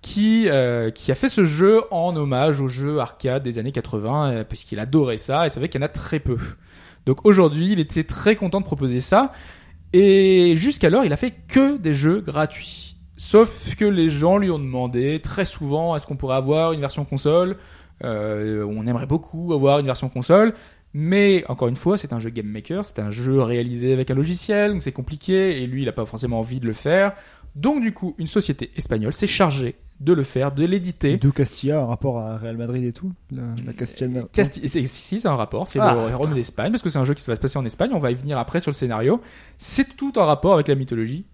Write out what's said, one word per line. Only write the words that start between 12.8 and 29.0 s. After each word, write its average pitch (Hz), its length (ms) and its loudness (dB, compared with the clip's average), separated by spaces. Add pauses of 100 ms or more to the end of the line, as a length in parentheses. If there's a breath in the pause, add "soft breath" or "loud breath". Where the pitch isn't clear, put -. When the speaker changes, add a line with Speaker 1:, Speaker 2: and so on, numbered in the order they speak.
Speaker 1:
Sauf - 600 2
que 214 80 0
les 185 260 4
gens 160 280 4
lui 196 120 2
ont 160 80 -2
demandé 127 640 -2
très 185 240 -4
souvent, 160 500 -4
est-ce 147 120 -6
qu'on 143 100 -6
pourrait 131 200 -2
avoir 151 360 2
une 156 80 -4
version 139 240 -4
console ? 170 540 0 (440 soft breath)
Euh, 107 600 -4
on 107 240 -6
aimerait 120 180 -2
beaucoup 160 460 -4
avoir 139 260 4
une 143 80 0
version 131 220 -4
console, 196 460 4 (400 loud breath)
mais 185 540 4
encore 127 200 0
une 123 80 -2
fois, 190 200 0
c'est 175 160 -6
un 117 60 -4
jeu 113 120 -6
game 113 160 -8
maker, 110 380 -6
c'est - 140 -12
un 104 140 -4
jeu 131 280 2
réalisé 120 520 0
avec 131 180 0
un 131 40 0
logiciel, 180 580 0
donc 180 100 -4
c'est 143 100 -4
compliqué, 165 680 -2
et 123 60 -4
lui, 127 140 -4
il 127 60 -2
a 107 40 -4
pas 117 140 -4
forcément 117 340 -4
envie 120 180 -6
de 120 80 -4
le 110 60 -2
faire. 190 400 2 (420 loud breath)
Donc 247 280 0
du 220 100 0
coup, 180 260 -8
une 160 80 -6
société 151 500 -2
espagnole 110 360 -2